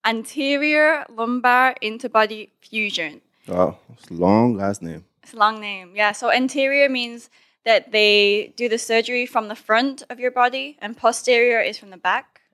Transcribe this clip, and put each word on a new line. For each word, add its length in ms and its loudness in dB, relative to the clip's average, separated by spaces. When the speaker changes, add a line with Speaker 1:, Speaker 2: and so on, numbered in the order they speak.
Speaker 1:
anterior 1040 0
lumbar 720 2
interbody 680 -2
fusion. 600 -6
Speaker 2:
Wow, 300 0
it's 160 -20
a 40 -14
long 440 4
last 240 -4
name. 240 -14
Speaker 1:
It's 100 -20
a 40 -18
long 220 2
name, 360 -12
yeah. 160 2
So 200 -2
anterior 580 2
means 400 -8
that 280 2
they 640 2
do 140 -4
the 80 0
surgery 480 -2
from 220 -4
the 80 -10
front 540 -2
of 100 -14
your 120 -2
body, 500 -2
and 140 -12
posterior 640 2
is 180 -4
from 120 -20
the 80 -20
back. 440 -4